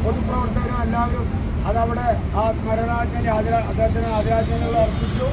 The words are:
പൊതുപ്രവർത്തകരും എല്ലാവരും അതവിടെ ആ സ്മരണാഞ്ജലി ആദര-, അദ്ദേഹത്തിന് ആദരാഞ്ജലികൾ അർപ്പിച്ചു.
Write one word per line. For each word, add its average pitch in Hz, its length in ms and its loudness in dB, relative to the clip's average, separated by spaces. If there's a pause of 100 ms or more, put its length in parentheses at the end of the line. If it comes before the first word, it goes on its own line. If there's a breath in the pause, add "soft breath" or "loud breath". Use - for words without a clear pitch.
പൊതുപ്രവർത്തകരും - 800 0
എല്ലാവരും 233 400 0 (440)
അതവിടെ 226 380 0 (340)
ആ - 20 2 (160)
സ്മരണാഞ്ജലി 226 800 0
ആദര-, 226 340 2
അദ്ദേഹത്തിന് 220 360 2 (100)
ആദരാഞ്ജലികൾ 226 680 0
അർപ്പിച്ചു. - 500 0